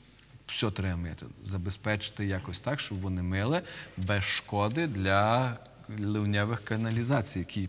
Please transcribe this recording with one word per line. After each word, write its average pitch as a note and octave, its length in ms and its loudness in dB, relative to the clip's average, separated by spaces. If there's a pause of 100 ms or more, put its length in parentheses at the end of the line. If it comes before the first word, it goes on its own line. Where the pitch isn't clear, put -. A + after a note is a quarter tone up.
(460)
Все - 240 2
треба F#2+ 260 -2
мити, E2+ 300 -6 (180)
забезпечити G2 840 -2
якось F#2 340 -2
так, C#3+ 200 -2
щоб G2 200 -4
вони F#2 220 -2
мили G2+ 400 0 (340)
без G2 280 0
шкоди A2 600 2
для G#2+ 720 4 (420)
ливневих G#2 640 2
каналізацій, A2+ 760 0
які F#2 300 -4